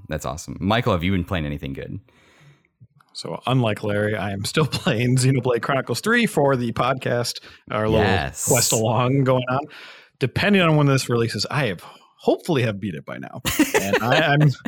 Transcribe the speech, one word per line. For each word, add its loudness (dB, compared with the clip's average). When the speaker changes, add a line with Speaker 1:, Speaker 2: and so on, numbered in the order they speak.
Speaker 1:
that's -6
awesome. -8
Michael, 2
have 0
you 0
been 0
playing -4
anything -8
good? -12
Speaker 2:
So -10
unlike 0
Larry, 0
I -4
am -6
still 2
<laughs> -4
playing 0
Xenoblade 2
Chronicles -2
three 2
for 2
the -2
podcast, -2
our 0
little 4
Speaker 1:
Yes. -2
Speaker 2:
quest 4
along 2
going 2
on. 0
Depending 2
on 4
when 4
this 2
releases, 0
I -2
have -6
hopefully 2
have -2
beat -6
it -14
by -12
now. -14
Speaker 1:
<laughs> -4
Speaker 2:
And -2
I, 2
I'm, 4